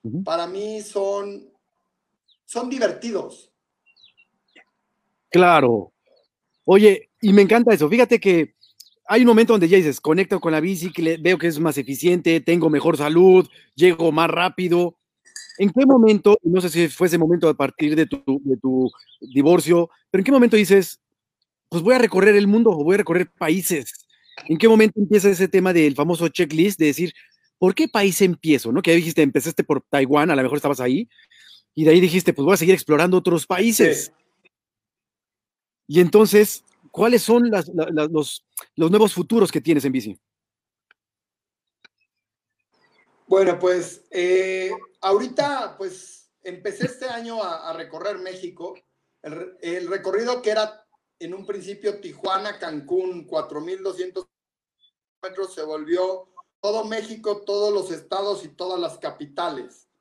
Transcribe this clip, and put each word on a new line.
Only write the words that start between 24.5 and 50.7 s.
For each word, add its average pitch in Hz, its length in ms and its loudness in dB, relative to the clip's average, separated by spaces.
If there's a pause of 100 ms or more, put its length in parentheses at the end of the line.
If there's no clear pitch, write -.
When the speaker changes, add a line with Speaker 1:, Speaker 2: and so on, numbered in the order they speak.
Speaker 1:
qué 185 100 2
momento 220 320 4
empieza 202 300 2
ese 190 200 0
tema 185 240 0
del 151 220 2
famoso 160 340 -2
checklist 165 500 -2
de 156 80 2
decir, 151 260 -4 (460)
"¿por 185 160 0
qué 320 140 -2
país 202 340 0
empiezo?", 156 500 0
¿no? 160 80 0
Que 170 120 0
ya 170 40 4
dijiste, 165 260 0
empezaste 143 420 -2
por 135 180 -2
Taiwán, 143 480 0
a 147 60 0
lo 131 60 0
mejor 131 140 -2
estabas 143 240 -4
ahí, 135 280 -4 (680)
y 156 100 -4
de 160 60 6
ahí 175 100 8
dijiste, 180 320 0
"Pues 139 120 -4
voy 180 100 4
a - 20 0
seguir 170 180 2
explorando 175 440 0
otros 170 280 -2
países". 185 600 0
Speaker 2:
Sí. - 180 -20 (1600)
Speaker 1:
Y 156 140 2
entonces, 208 640 4 (260)
¿cuáles 233 320 2
son 240 280 2
las, 180 180 -2
la, 165 240 -4
la, 151 140 -2
los, 156 360 -4 (320)
los 165 160 0
nuevos 208 220 4
futuros 180 400 0
que 151 80 -4
tienes 143 240 0
en 135 80 -2
bici? 110 260 -8 (3000)
Speaker 2:
Bueno, 190 320 0
pues, 180 520 -4
eh, 185 640 -4 (300)
ahorita, 247 760 -4
pues, - 540 -18 (120)
empecé 180 440 -10
este 254 200 -10
año 233 360 -12
a, 165 260 -12
a 160 60 -12
recorrer 165 420 -12
México. 185 580 -16 (460)
El 156 120 -16
re-, 170 280 -18
el 170 280 -10
recorrido 202 520 -6
que 214 120 -6
era 214 340 -8 (320)